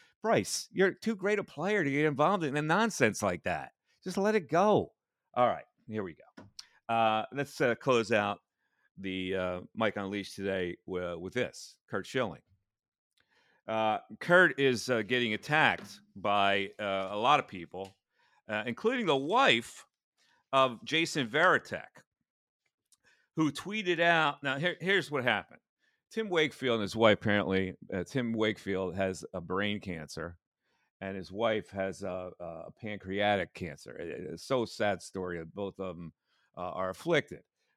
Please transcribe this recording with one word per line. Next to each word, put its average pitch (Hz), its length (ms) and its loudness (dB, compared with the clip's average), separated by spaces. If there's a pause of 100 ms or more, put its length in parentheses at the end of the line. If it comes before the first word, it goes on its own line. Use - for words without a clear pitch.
(220)
Bryce, 185 480 0
you're 180 200 2
too 220 260 -4
great 202 220 0
a 190 60 -4
player 196 380 -2
to 139 80 0
get 143 140 2
involved 156 400 2
in 147 220 -2
nonsense 165 560 2
like 90 220 -2
that. 76 280 -4 (320)
Just 185 140 -4
let 214 160 2
it 160 160 -2
go." 175 420 4 (420)
All 123 120 4
right, 85 180 -2 (240)
here 107 140 -4
we 85 120 -8
go. - 300 -20 (500)
Uh, 110 380 4
let's, 139 280 -8
uh, 120 160 4
close 117 360 2
out 104 260 2 (600)
the, 95 360 -4
uh, 90 260 -2 (140)
Mike 107 220 0
Unleashed 98 400 -6
today 95 400 -2 (100)
w-, 90 320 -6
with 90 140 -10
this, - 440 -6 (120)
Curt 98 180 -6
Schilling. 113 360 -4 (1200)
Uh, 110 320 0 (220)
Curt 175 400 6
is, 127 300 2
uh, 117 120 2
getting 120 300 0
attacked 131 680 0 (160)
by, 98 520 2 (100)
uh, 98 320 -2
a 104 60 -6
lot 131 240 4
of - 80 -8
people, 95 480 -12 (520)
uh, 107 180 -2
including 220 400 -2
the 147 100 4
wife 151 720 2 (640)
of 131 320 2
Jason 156 420 0
Varitek, 131 560 2 (1500)
who 156 160 0
tweeted 180 500 -4
out. 160 420 2
Now, 135 140 -2
here, 165 240 -2
here's 180 300 0
what 135 140 -2
happened. 110 360 -2 (520)
Tim 220 180 -6
Wakefield 135 460 2
and 107 60 0
his 98 140 -4
wife, 110 220 8
apparently, 95 560 2 (180)
uh, 90 120 -2
Tim 120 280 -4
Wakefield 98 640 -2
has 95 300 -2 (100)
a 90 60 -8
brain 98 400 -2
cancer, 82 580 -10 (640)
and 95 160 -8
his 92 140 -12
wife 110 400 0
has 98 320 -4
a, 90 280 -8 (100)
a 82 300 -12 (100)
pancreatic 101 720 -2
cancer. 71 440 -12
It, 76 340 -8
it's 85 140 -12
so 127 200 0
sad 101 380 -2
story 90 360 -8
that 82 160 -12
both 98 260 -6
of 92 160 -8
'em, 85 160 -14 (440)
uh, 90 40 -12
are 90 300 -4
afflicted. - 500 -4 (360)